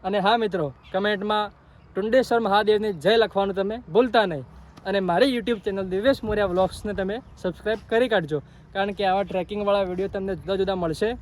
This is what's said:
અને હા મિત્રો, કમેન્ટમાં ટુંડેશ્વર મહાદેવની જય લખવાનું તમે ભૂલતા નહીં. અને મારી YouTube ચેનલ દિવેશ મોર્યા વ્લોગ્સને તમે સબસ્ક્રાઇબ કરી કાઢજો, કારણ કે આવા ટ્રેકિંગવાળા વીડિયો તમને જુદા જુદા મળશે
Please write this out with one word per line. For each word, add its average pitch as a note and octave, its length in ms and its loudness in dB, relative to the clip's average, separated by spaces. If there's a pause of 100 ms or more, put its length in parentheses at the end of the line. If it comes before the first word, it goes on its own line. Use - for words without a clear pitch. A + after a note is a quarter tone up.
અને G3 220 0
હા A3+ 120 4
મિત્રો, F#3+ 300 -2 (240)
કમેન્ટમાં G#3 600 -2 (400)
ટુંડેશ્વર A#3 540 2
મહાદેવની G#3 460 2 (120)
જય A3 120 6
લખવાનું G3 380 0
તમે G3+ 260 -4 (120)
ભૂલતા A3+ 320 4
નહીં. D3 200 -6 (420)
અને G3 120 0
મારી F#3+ 380 4
YouTube A3+ 320 -2
ચેનલ G3 240 -4
દિવેશ A#3+ 300 0
મોર્યા G#3 320 0
વ્લોગ્સને F#3+ 380 -2
તમે G3 280 -4 (160)
સબસ્ક્રાઇબ G#3 520 -6
કરી A3+ 260 2
કાઢજો, D3+ 280 -2 (300)
કારણ G3 240 -4
કે G3+ 80 -2
આવા F#3+ 240 0
ટ્રેકિંગવાળા G3+ 600 -2
વીડિયો F#3+ 280 -4
તમને F#3+ 240 -4
જુદા F#3+ 200 -2
જુદા F#3+ 220 -2
મળશે E3+ 280 -2 (100)